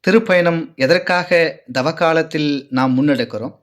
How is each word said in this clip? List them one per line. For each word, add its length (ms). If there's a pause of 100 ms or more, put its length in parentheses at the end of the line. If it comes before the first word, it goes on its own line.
திருப்பயணம் 560 (160)
எதற்காக 640 (340)
தவக்காலத்தில் 760 (200)
நாம் 280
முன்னெடுக்கிறோம்? 640